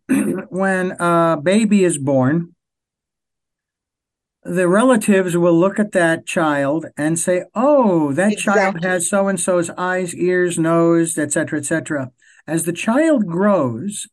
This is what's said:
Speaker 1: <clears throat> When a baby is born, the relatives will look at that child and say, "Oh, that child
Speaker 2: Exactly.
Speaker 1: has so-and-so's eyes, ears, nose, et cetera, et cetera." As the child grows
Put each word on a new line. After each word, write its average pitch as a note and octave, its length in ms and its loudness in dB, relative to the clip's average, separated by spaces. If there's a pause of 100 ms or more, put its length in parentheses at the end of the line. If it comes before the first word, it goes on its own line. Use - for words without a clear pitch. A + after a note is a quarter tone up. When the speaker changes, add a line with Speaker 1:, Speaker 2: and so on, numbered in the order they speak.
Speaker 1:
<clears throat> G3+ 400 -2
When F#3 500 -2
a E3+ 440 2
baby G3 420 2
is E3 140 0
born, C#3 560 0 (1900)
the F3 240 0
relatives G3+ 680 2
will E3+ 220 4
look G3 220 2
at G#3 100 -2
that E3 340 0
child D3+ 600 -2 (100)
and D#3 220 -2
say, F3+ 340 -2
"Oh, G#3 600 2
that G3+ 260 0
child G3 380 0
Speaker 2:
Exactly. E3+ 120 -4
Speaker 1:
has F3+ 200 -2
so-and-so's F#3+ 680 0
eyes, F3+ 380 -4
ears, F3+ 420 0
nose, E3 600 2
et D3 140 -4
cetera, D#3 260 -2
et C#3 60 -6
cetera." D3+ 480 -6 (340)
As D#3+ 160 -4
the D#3+ 100 -4
child C4+ 540 0
grows E3+ 880 -2